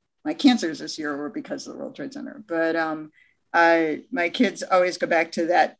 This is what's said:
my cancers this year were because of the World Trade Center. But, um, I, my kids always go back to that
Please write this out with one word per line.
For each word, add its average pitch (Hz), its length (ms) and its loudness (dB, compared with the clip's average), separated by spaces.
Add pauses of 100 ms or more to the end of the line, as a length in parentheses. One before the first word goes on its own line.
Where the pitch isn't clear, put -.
(240)
my 151 120 -4
cancers 185 440 2
this 156 200 -12
year 147 180 -6
were 147 120 -8
because 143 380 -10
of 151 60 -14
the - 60 -16
World - 160 -12
Trade 135 180 -12
Center. - 340 -14
But, 165 280 -2
um, 156 360 -4 (420)
I, 165 580 4
my 175 180 -2
kids 185 340 0
always 180 340 2
go 170 100 -4
back 165 260 2
to 170 140 -2
that 165 320 2